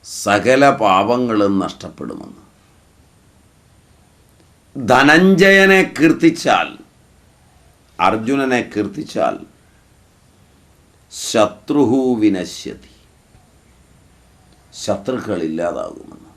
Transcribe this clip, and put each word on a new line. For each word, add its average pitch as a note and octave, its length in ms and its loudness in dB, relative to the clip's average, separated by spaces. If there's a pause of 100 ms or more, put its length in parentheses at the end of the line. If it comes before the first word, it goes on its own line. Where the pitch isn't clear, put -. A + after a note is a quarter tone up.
സകല A2+ 560 0 (200)
പാപങ്ങളും G#2 720 0 (100)
നഷ്ടപ്പെടുമെന്ന്. - 800 -14 (2250)
ധനഞ്ജയനെ F#3 1040 4 (160)
കീർത്തിച്ചാൽ C#3+ 720 2 (1300)
അർജുനനെ A#2 640 0 (100)
കീർത്തിച്ചാൽ - 640 -6 (1800)
ശത്രുഹു B2 880 -2 (220)
വിനശ്യതി, F#2 720 -4 (1900)
ശത്രുക്കൾ G2+ 560 -6 (100)
ഇല്ലാതാകുമെന്ന്. D#2+ 880 -10